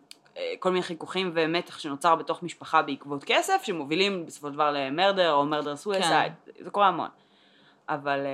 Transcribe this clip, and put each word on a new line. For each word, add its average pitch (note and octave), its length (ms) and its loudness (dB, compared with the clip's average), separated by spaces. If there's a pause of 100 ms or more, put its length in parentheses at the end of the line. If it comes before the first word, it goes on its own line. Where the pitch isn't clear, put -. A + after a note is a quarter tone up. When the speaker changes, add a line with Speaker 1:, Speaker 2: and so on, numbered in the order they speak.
(360)
Speaker 1:
אה, F2 60 -8 (160)
כל F#3 120 0
מיני F#3 120 0
חיכוכים F3+ 520 -6
ומתח E3 440 -2
שנוצר D#3+ 380 2
בתוך D#3 260 -6
משפחה D#3+ 400 0
בעקבות C#3+ 420 -6
כסף, E4+ 400 2
שמובילים F3 640 -2
בסופו C#3+ 220 -12
של C#3 60 -8
דבר D3+ 160 2
למרדר D#3+ 640 2
או C#3+ 140 4
מרדר D3 300 -2
סוויסייד. E3+ 560 2 (140)
Speaker 2:
כן. - 180 -20
Speaker 1:
זה F3+ 60 -12
קורה G3+ 180 4
המון. D#3+ 200 0 (800)
אבל, C#3 300 -2 (160)